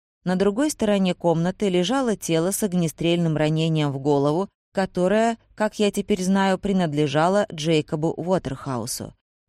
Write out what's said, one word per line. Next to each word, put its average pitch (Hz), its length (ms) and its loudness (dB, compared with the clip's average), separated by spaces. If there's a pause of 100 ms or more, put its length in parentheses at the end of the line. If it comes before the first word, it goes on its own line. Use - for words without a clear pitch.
(240)
На 180 100 0
другой 202 360 0
стороне 196 440 0
комнаты 170 540 0
лежало 196 480 0
тело 165 340 0
с 196 120 -4
огнестрельным 170 760 0
ранением 156 560 0
в 139 60 -6
голову, 147 500 0 (240)
которое, 202 640 0 (160)
как 214 240 -4
я 208 140 2
теперь 202 320 -2
знаю, 190 340 2
принадлежало 170 920 0
Джейкобу 156 560 0
Уотерхаусу. 135 1080 -4 (340)